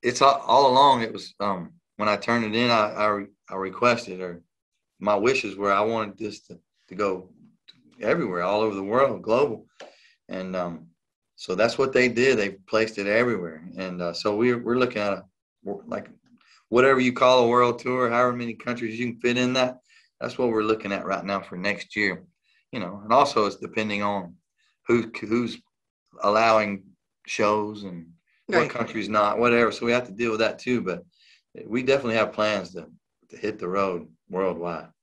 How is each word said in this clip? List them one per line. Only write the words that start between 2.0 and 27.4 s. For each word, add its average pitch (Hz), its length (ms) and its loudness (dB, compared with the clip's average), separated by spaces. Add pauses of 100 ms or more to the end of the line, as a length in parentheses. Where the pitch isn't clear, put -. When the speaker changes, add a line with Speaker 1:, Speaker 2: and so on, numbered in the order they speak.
Speaker 1:
I 104 80 4
turned 117 300 0
it 107 100 -4
in, 120 140 2
I, 107 240 4
I 104 140 0
re-, 101 200 -2 (220)
I 95 60 -12
requested, 95 680 -2
or 87 220 -10 (560)
my 104 160 2
wishes 104 420 0
were, 101 160 0
I 98 80 4
wanted 107 360 -2
this 104 300 -10
to, - 120 -20 (300)
to 92 60 -16
go 92 380 -2 (680)
everywhere, 107 420 0
all 101 180 0
over 110 140 0
the 95 80 -6
world, 113 400 0
global. 117 420 0 (640)
And, 92 260 -8
um, 85 320 -6 (480)
so - 200 -6
that's 110 220 2
what - 160 0
they 127 160 4
did. 120 280 2
They 98 140 -2
placed 110 460 -2
it 101 100 -4
everywhere. 98 600 -2 (100)
And, 92 240 -8
uh, 85 120 -4
so 104 240 -2
we're, 120 220 2
we're 120 180 -2
looking 123 240 0
at 101 120 -2
a, 92 100 -10 (600)
like, 104 240 -10 (600)
whatever 127 300 6
you 127 140 2
call 127 300 6
a 117 60 4
world 120 300 4
tour, 127 300 -2
however 123 240 2
many 120 220 -6
countries 117 440 -8
you 123 120 -4
can 120 100 -12
fit 120 160 0
in 127 160 2
that, 127 240 0 (420)
that's - 180 -8
what 123 120 2
we're 110 140 0
looking 107 300 0
at 95 120 -6
right 92 180 -4
now 98 180 -4
for - 160 -14
next 98 380 -6
year. 98 280 -2 (480)
You 131 80 -8
know, 98 240 -8
and 110 100 0
also 135 320 4
it's 98 120 -4
depending 104 440 -4
on 98 340 -4 (520)
who, 117 240 2 (100)
who's 113 360 -2 (680)
allowing 104 600 4 (440)
shows 107 560 -2